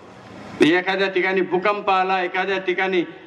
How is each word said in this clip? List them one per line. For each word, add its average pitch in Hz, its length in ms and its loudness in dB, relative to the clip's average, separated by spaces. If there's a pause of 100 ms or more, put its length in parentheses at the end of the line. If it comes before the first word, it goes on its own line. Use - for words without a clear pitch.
(600)
एखाद्या 185 480 4
ठिकाणी 190 320 2
भूकंप 196 480 0
आला, 190 340 2
एखाद्या 185 340 -2
ठिकाणी 185 460 0 (240)